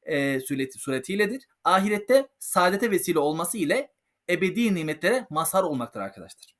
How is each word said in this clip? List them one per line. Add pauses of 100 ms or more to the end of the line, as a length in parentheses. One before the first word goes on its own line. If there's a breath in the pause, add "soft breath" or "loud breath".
e,
sureti-,
suretiyledir. (160)
Ahirette (100)
saadete
vesile
olması
ile (380)
ebedi
nimetlere
mazhar
olmaktır
arkadaşlar.